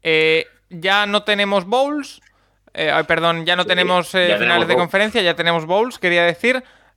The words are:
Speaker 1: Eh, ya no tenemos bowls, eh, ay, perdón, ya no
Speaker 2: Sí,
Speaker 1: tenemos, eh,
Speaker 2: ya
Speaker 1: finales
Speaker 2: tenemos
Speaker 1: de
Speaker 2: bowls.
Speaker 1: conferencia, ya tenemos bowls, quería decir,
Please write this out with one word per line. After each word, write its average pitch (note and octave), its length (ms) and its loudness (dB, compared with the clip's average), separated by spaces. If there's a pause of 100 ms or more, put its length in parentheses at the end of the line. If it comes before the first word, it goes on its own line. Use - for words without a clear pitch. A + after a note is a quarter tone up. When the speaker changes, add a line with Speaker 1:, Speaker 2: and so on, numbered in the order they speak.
Speaker 1:
Eh, D#3+ 440 2 (220)
ya F#3+ 380 0
no G3+ 160 0
tenemos G3+ 420 0
bowls, C4+ 560 -4 (540)
eh, D#3 160 -2
ay, D3+ 140 0
perdón, E3 420 0
ya F3 80 2
no F3+ 80 0
Speaker 2:
Sí, F3 60 -4
Speaker 1:
tenemos, F3+ 480 0
eh, F3+ 140 2
Speaker 2:
ya F3 60 0
Speaker 1:
finales - 40 -2
Speaker 2:
tenemos E3+ 280 0
Speaker 1:
de F3 60 2
Speaker 2:
bowls. F3 80 2
Speaker 1:
conferencia, G#3 400 0
ya E3+ 140 0
tenemos E3+ 280 0
bowls, G#3 360 -2
quería F3 240 2
decir, A#3 380 0 (340)